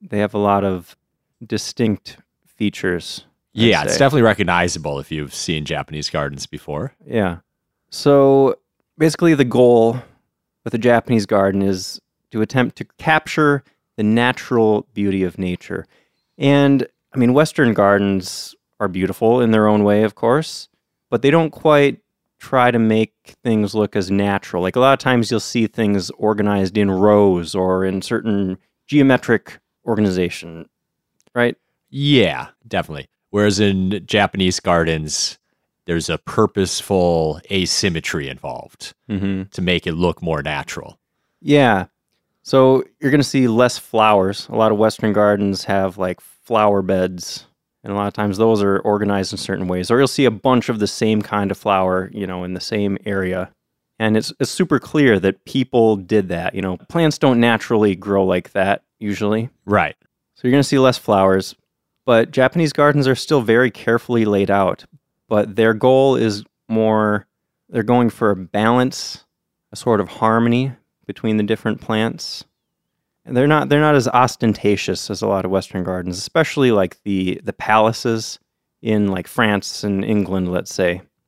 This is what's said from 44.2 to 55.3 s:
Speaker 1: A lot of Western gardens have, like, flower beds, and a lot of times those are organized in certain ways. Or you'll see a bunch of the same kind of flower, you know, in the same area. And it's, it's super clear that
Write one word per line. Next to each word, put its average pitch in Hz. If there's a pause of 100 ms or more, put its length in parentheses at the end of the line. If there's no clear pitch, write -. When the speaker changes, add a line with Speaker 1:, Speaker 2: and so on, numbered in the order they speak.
Speaker 1:
A 117
lot 110
of 104
Western 110
gardens 101
have, 98
like, 90
flower 107
beds, 92 (380)
and -
a 101
lot 101
of 101
times 104
those 110
are 98
organized 101
in 104
certain 98
ways. 90
Or 117
you'll 135
see 135
a 120
bunch 120
of 113
the 104
same 110
kind 101
of 95
flower, 92
you 104
know, 90
in 92
the 90
same 101
area. 92 (480)
And 110
it's, -
it's 131
super 156
clear 131
that 95